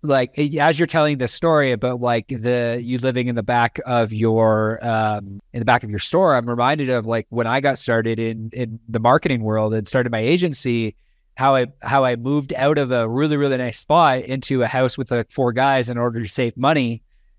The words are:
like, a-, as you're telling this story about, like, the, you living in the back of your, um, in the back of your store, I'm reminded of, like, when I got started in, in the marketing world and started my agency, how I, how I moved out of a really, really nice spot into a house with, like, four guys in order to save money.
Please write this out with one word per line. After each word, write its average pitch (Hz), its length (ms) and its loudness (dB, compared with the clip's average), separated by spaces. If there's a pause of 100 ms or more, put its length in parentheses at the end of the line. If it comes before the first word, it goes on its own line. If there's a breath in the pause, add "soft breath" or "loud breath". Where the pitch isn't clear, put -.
like, 135 360 0
a-, 147 220 0
as 151 180 4
you're 165 80 2
telling 151 320 2
this 123 140 -2
story 151 400 2
about, 123 280 -2
like, 120 280 0
the, 120 520 -2
you 123 180 -4
living 123 280 0
in 123 80 -2
the 113 80 -2
back 120 420 0
of 117 280 0
your, 110 680 2
um, 107 600 -2 (120)
in 120 60 -8
the 117 60 -4
back 120 180 4
of 107 80 -10
your 104 80 -4
store, 165 380 2
I'm 120 120 -2
reminded 127 400 0
of, 120 160 0
like, 113 240 -2
when 117 200 -2
I 131 120 0
got 135 180 0
started 113 420 0
in, 113 320 -6
in 117 260 -6 (100)
the 113 120 -4
marketing 127 420 2
world 110 320 0
and 107 140 -2
started 123 240 0
my 110 80 -2
agency, 127 760 -2 (400)
how 135 220 2
I, 123 100 2 (160)
how 135 220 2
I 123 100 2
moved 139 400 -4
out 147 240 2
of 127 140 -2
a 117 160 0
really, 147 280 0
really 139 200 0
nice 123 240 -4
spot 151 400 4
into 131 420 -2
a 113 60 0
house 131 280 0
with, 135 140 -6
like, 117 220 -2
four 123 200 0
guys 127 380 0
in 120 80 -6
order 120 240 -2
to 98 60 -6
save 120 280 -4
money. 127 460 0 (360)